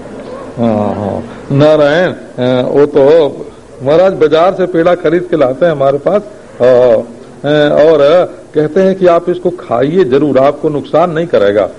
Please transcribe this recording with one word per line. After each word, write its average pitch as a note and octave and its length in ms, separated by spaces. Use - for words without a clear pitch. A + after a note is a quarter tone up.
हाँ, G#2+ 380
हाँ। G2 280
नारायण, D3+ 600
अ, B2 580
वो C#3 160
तो D3 440
महाराज F3 300
बाजार D#3 400
से F3+ 120
पेड़ा F3 300
खरीद F3 280
के F3 140
लाते C3+ 280
हैं E3+ 60
हमारे C#3 260
पास। F3+ 240
अ, A#2+ 40
अ, B2 840
और D#3+ 120
कहते D3+ 260
हैं F#3+ 140
कि F#3 120
आप F3 220
इसको F3+ 200
खाइए D3+ 540
जरूर, C#3 340
आपको C#3+ 320
नुकसान D3+ 420
नहीं D#3+ 160
करेगा G2+ 520